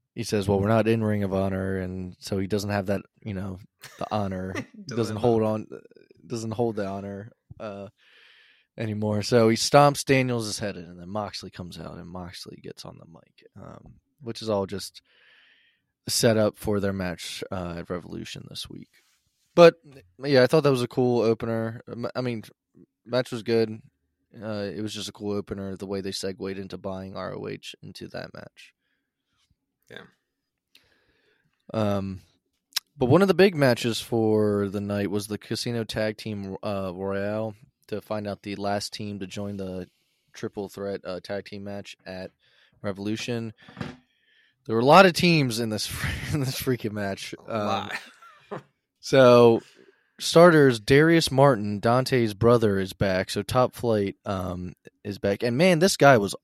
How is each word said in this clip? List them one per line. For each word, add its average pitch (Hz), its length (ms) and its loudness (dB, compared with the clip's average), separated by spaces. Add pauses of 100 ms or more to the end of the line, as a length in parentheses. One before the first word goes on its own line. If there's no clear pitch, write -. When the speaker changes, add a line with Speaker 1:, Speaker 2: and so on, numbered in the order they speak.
(160)
Speaker 1:
he 117 80 -6
says, 101 240 -2
"Well, 101 120 4
we're 98 60 0
not 110 220 2
in 113 160 2
Ring 104 180 -2
of 95 100 -2
Honor," 95 460 -2
and 92 400 -8
so - 200 -6
he 95 100 -4
doesn't 101 220 -4
have 101 160 -2
that, 98 160 -2 (200)
you 107 120 -8
know, 95 260 -10 (400)
the - 100 -6
honor. 95 420 -4
Speaker 2:
<laughs> 196 360 -12
Doesn't 120 80 -10
Speaker 1:
Doesn't 110 200 -2
Speaker 2:
have 107 60 -4
Speaker 1:
hold 113 200 4
Speaker 2:
that. 110 40 2
Speaker 1:
on, 107 200 -4 (600)
doesn't 113 240 -6
hold 113 240 -2
the 101 140 -4
honor, 98 420 -10 (300)
uh, 101 260 -12 (920)
anymore. 107 440 -2
So 113 260 4
he 113 80 4
stomps 143 480 4
Daniels' 123 540 0
head 98 180 -8
in, 87 80 -14
and 87 160 -18
then 87 80 -16
Moxley 98 420 -8
comes 90 280 -14
out, 82 180 -14
and 87 100 -16
Moxley 90 560 -14
gets - 220 -16
on 85 140 -18
the 82 80 -20
mic, - 400 -20 (120)
um, - 360 -20 (260)
which 113 220 -12
is 110 80 -4
all 98 160 0
just 92 340 -12 (1080)
a - 40 -8
setup 110 480 2
for 104 200 -4
their 98 140 -2
match, 90 580 -8
uh, 87 280 -8
at 85 100 -12
Revolution 87 600 -12
this - 180 -14
week. - 220 -20 (640)
But, 170 220 10 (460)
yeah, 135 200 6
I 123 40 8
thought 156 180 4
that 147 60 4
was 127 120 2
a 123 60 -2
cool 123 340 2
opener. 113 580 -2 (100)
Um, 117 240 -10
I - 60 -4
mean, 120 220 -6 (640)
match 123 260 -4
was 117 100 -6
good. 113 380 0 (580)
Uh, 104 380 -8
it 104 60 -6
was 107 100 -8
just 104 160 -10
a 101 40 -12
cool 104 200 -6
opener, 98 440 -8
the 98 100 -12
way 98 160 -6
they 95 100 -8
segued 95 300 -8 (160)
into 95 180 -12
buying 95 400 -10
R 92 180 -10
O 101 140 -10
H - 340 -12
into 95 260 -16
that 87 260 -14
match. - 400 -20 (1160)
Speaker 2:
Yeah. - 120 -18 (1700)
Speaker 1:
Um, 98 480 -2 (760)
but 131 100 2
one 156 160 6
of 196 60 6
the 185 60 2
big 185 200 6
matches 123 460 2
for 107 680 2
the 101 120 -6
night 101 300 -2
was 101 160 -4
the 104 120 -6
Casino 117 460 -6
Tag 107 320 -4
Team, 98 460 -8
uh, 98 320 -6
Royale 101 600 -4 (340)
to 104 120 -8
find 107 260 -8
out 101 160 -8
the 101 140 -8
last 101 360 -4
team 104 280 -10
to 95 60 -8
join 101 300 -10
the 92 320 -10 (440)
Triple 101 360 -10
Threat, 98 360 -8
uh, 92 160 -8
tag 101 240 -8
team 101 200 -16
match 101 400 -14
at 92 260 -12 (520)
Revolution. 110 720 -6 (1120)
There 110 80 -2
were 113 80 2
a - 20 2
lot 175 220 10
of 175 60 4
teams 143 480 2
in 113 100 -4
this 107 160 -4
<laughs> - 0 -
fr-, - 480 -6
in 151 60 -2
this 131 200 -4
freaking 120 320 -2
match. 101 420 -6 (120)
Speaker 2:
A 107 80 -6
Speaker 1:
Um, 104 120 -2
Speaker 2:
lot. 104 280 -4 (560)
<laughs> - 500 -18
Speaker 1:
so, 120 600 8 (580)
starters, 156 640 6
Darius 151 500 4
Martin, 117 480 4
Dante's 117 560 2
brother, 110 460 4
is 95 120 -4
back. 95 380 -2
So 104 120 -4
Top 127 340 0
Flight, 107 480 0
um, 90 480 -6 (320)
is 101 140 -10
back, 101 260 -2
and 120 120 0
man, 175 220 4
this 180 180 2
guy 139 220 8
was 98 260 0